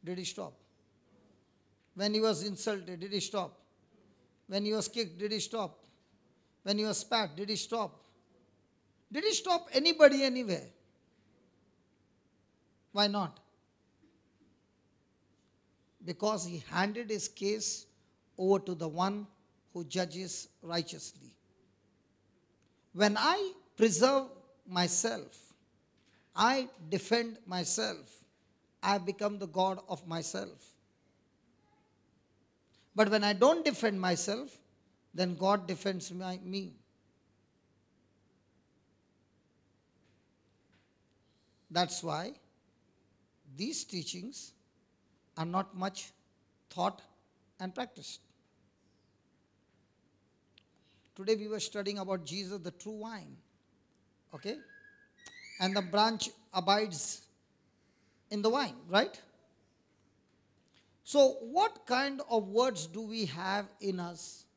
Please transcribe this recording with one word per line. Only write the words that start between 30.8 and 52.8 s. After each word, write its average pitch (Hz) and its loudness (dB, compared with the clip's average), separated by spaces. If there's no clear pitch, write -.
But 208 6
when 214 4
I 208 6
don't 294 6
defend 214 2
myself, 202 -2
then 180 0
God 190 2
defends 180 -4
my, 185 -8
me. 185 -8
That's 175 2
why 170 -4
these 226 -4
teachings 180 -10
are 160 -2
not 185 -4
much 185 -6
thought 185 -2
and 185 -10
practiced. - -10
Today 202 2
we 208 -8
were 208 -6
studying 202 -4
about 190 -4
Jesus, 185 -8
the 175 -8
true - -12